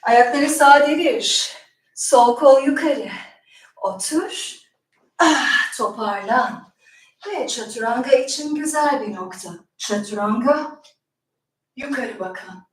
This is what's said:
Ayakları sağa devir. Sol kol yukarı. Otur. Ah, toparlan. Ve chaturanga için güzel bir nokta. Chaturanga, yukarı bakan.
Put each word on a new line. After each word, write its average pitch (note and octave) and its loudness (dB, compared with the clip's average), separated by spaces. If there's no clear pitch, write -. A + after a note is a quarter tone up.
Ayakları B3 4
sağa D4 6
devir. D#4 -2
Sol A#3+ 4
kol C4+ 6
yukarı. C#4+ -2
Otur. D4+ -6
Ah, - 2
toparlan. G#3+ -4
Ve F#4 -6
chaturanga A#3+ -2
için D4 -4
güzel D4 -2
bir G#3 -8
nokta. - -14
Chaturanga, G#3+ -2
yukarı C4 -8
bakan. F#3 -14